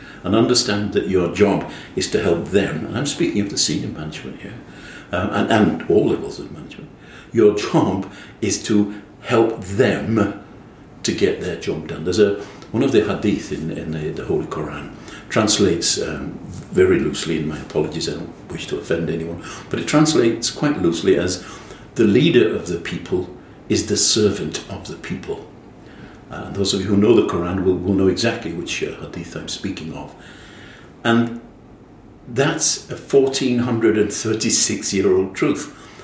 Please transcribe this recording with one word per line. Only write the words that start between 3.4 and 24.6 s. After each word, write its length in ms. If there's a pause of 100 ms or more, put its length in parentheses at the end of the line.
of 80
the 80
senior 320
management 520
here, 120 (580)
um, 200
and, 200
and 380
all 200
levels 300
of 120
management, 380 (440)
your 220
job 500 (360)
is 220
to 300 (280)
help 420
them 800 (640)
to 80
get 300
their 140
job 320
done. 160
There's 160
a, 160 (360)
one 120
of 80
the 120
hadith 480
in, 200
in 200
the, 180
the 160
Holy 200
Quran 460 (380)
translates, 720
um, 360 (340)
very 280
loosely, 400
and 80
my 100
apologies, 520
I 40
don't 200 (180)
wish 160
to 100
offend 320
anyone, 320 (280)
but 100
it 80
translates 640
quite 300
loosely 360
as, 260 (520)
"The 80
leader 520
of 120
the 100
people 520 (400)
is 180
the 100
servant 720